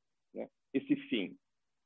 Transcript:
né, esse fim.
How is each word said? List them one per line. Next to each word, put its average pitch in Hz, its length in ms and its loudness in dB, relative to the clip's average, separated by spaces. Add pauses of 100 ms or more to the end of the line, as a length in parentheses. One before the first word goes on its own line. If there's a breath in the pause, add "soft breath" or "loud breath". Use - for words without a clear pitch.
(340)
né, 110 140 -6 (240)
esse 139 220 4 (140)
fim. 95 260 0 (520)